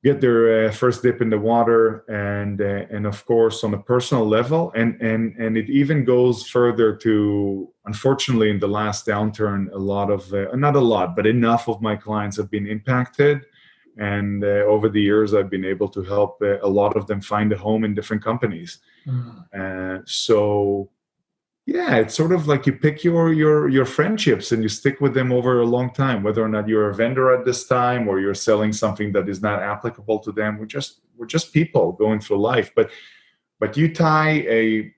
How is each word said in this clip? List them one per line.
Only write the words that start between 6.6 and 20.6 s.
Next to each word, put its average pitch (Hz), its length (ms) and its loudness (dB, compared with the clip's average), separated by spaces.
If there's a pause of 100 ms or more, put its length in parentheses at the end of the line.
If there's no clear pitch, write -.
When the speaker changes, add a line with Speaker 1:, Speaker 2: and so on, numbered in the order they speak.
Speaker 1:
to, 101 720 0 (160)
unfortunately, 113 640 0
in 104 100 -2
the 101 80 -2
last 104 380 -4
downturn, 104 680 -2
a 98 60 -12
lot 101 340 -2
of, 98 220 -4
uh, 98 220 -4
not 139 200 0
a 139 40 4
lot, 98 360 2
but 104 100 0
enough 117 420 2
of 107 140 -4
my 107 140 -2
clients 104 420 -6
have 101 140 -6
been 101 160 -4
impacted. 127 760 0 (520)
And, 101 460 -4
uh, 101 240 2
over 107 220 4
the 104 120 0
years, 104 320 2
I've 98 160 2
been 95 160 -4
able 98 240 -2
to 98 140 -10
help, 101 380 -2
uh, 101 200 0
a 104 60 0
lot 101 300 2
of 107 100 -6
them 101 140 -4
find 107 300 0
a 101 60 -2
home 110 260 -2
in 107 120 -2
different 107 280 -6
companies. 107 560 -6 (280)
Speaker 2:
Mm-hmm. 123 320 -8 (200)
Speaker 1:
Uh, 92 460 -8
so, 104 840 0 (800)